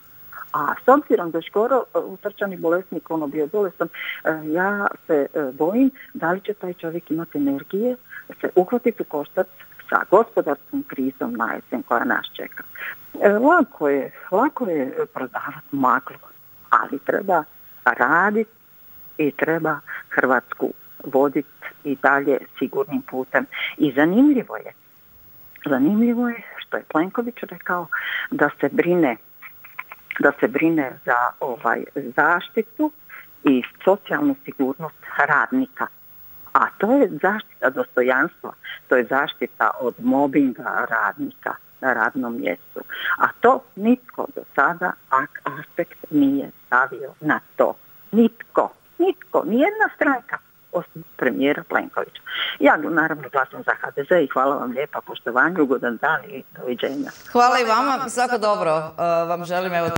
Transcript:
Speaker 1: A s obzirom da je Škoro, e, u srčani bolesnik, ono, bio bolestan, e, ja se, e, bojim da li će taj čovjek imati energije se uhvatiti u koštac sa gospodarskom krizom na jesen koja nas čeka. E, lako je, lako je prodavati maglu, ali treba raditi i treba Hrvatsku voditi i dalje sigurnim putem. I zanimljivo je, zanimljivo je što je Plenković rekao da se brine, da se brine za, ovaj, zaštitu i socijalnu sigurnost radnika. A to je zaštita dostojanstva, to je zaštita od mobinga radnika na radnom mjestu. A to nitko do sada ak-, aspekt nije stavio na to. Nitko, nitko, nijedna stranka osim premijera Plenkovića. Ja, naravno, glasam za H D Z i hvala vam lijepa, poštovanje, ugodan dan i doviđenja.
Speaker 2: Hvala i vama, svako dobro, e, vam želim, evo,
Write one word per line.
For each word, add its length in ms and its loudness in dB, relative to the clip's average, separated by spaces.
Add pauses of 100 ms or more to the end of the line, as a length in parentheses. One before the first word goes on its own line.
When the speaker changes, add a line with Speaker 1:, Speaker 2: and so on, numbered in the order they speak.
(540)
Speaker 1:
A 200 -2 (120)
s 20 -18
obzirom 440 4
da 60 -2
je 40 -4
Škoro, 420 0 (120)
e, 20 0
u 240 -6
srčani 360 -6
bolesnik, 540 -2
ono, 160 -2
bio 200 -2
bolestan, 400 -2 (360)
e, 180 -2 (100)
ja 360 0 (200)
se, 260 2
e, 180 -4
bojim 400 2 (220)
da 180 -2
li 100 -4
će 120 -6
taj 200 -8
čovjek 380 -8
imati 260 -6
energije 580 -2 (460)
se 140 -2
uhvatiti 460 2
u 40 -6
koštac 420 -4 (420)
sa 120 2 (100)
gospodarskom 760 2
krizom 460 -4
na 200 -4
jesen 300 -8
koja 200 0
nas 300 -2
čeka. 300 -12 (580)
E, 80 8
lako 600 4
je, 220 0 (200)
lako 360 0
je 460 -2
prodavati 580 -10
maglu, 460 0 (520)
ali 300 0
treba 440 0 (420)
raditi 680 2 (680)
i 140 0
treba 480 -2 (300)
Hrvatsku 640 0 (300)
voditi 460 0 (340)
i 120 -4
dalje 420 2 (220)
sigurnim 420 -4
putem. 440 -2 (320)
I 140 2
zanimljivo 680 4
je, 140 -14 (960)
zanimljivo 640 2
je 120 -8 (160)
što 200 -8
je 60 -8
Plenković 580 -2
rekao 460 -6 (440)
da 180 2 (100)
se 120 2
brine, 460 2 (1000)
da 200 6
se 80 2
brine 580 0
za, 100 2 (240)
ovaj, 440 -2 (320)
zaštitu 760 0 (520)
i 200 4 (200)
socijalnu 520 2 (100)
sigurnost 500 -4 (220)
radnika. 680 0 (680)
A 120 8 (120)
to 140 2
je 180 4 (120)
zaštita 480 0
dostojanstva, 840 0 (340)
to 80 4
je 140 4
zaštita 720 0
od 200 -2
mobinga 920 2
radnika 640 -4 (260)
na 120 2
radnom 460 -2
mjestu. 400 -6 (380)
A 100 2 (140)
to 220 4 (120)
nitko 600 0
do 60 -10 (140)
sada 360 0 (180)
ak-, 500 -4
aspekt 380 -8 (140)
nije 400 2 (140)
stavio 540 -2
na 200 -2 (160)
to. 180 2 (380)
Nitko, 580 2 (280)
nitko, 480 0
nijedna 500 0
stranka 420 -2 (340)
osim 320 -8 (140)
premijera 520 0
Plenkovića. 520 -6 (380)
Ja, 180 6
naravno, 540 -2
glasam 320 -4
za 80 0 (100)
H 140 -6
D 140 -4
Z 140 4
i 40 -2
hvala 280 0
vam 160 -4
lijepa, 300 -6
poštovanje, 600 0
ugodan 360 0
dan 300 -2
i 160 -14 (140)
doviđenja. 540 -6 (200)
Speaker 2:
Hvala 280 4
i 40 2
vama, 460 0
svako 280 0
dobro, 340 0
e, 100 0 (480)
vam 160 -4
želim, 280 -2
evo, 240 0